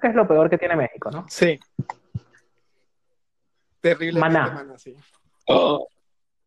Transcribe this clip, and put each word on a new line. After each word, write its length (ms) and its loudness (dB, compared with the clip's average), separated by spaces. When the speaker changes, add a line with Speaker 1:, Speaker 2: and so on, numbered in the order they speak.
Speaker 1:
qué 60 2
es 80 -2
lo 100 4
peor 240 4
que 80 2
tiene 200 -2
México, 340 -6
¿no? 160 -12
Speaker 2:
Sí. 320 0
Terrible 380 0
Speaker 1:
Maná. 320 0
Speaker 2:
Maná, 260 -16
sí. 180 -20
Speaker 3:
Oh. 400 2